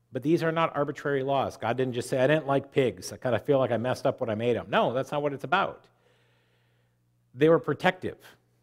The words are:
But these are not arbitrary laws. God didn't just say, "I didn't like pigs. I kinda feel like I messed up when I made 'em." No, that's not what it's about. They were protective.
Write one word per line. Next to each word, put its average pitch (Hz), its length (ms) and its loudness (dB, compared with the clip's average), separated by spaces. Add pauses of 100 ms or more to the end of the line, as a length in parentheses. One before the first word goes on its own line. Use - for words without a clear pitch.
(140)
But 123 100 -8
these 151 180 2
are 160 120 0
not 165 240 0
arbitrary 143 460 -2
laws. 131 340 -2
God 113 180 -2
didn't 131 160 0
just 117 160 -6
say, 135 120 -2
"I 131 80 4
didn't 151 200 2
like 139 240 0
pigs. 127 400 0
I 101 60 -14
kinda 120 200 0
feel 139 220 2
like 120 120 2
I 113 60 2
messed 120 280 -4
up 135 160 0
when 113 80 -4
I 104 60 -2
made 117 200 0
'em." 92 140 -6
No, 165 240 0
that's 131 180 -4
not 147 100 -4
what 147 120 -2
it's 131 100 -10
about. - 460 -2 (1400)
They 147 160 4
were 165 100 6
protective. 165 580 -2 (460)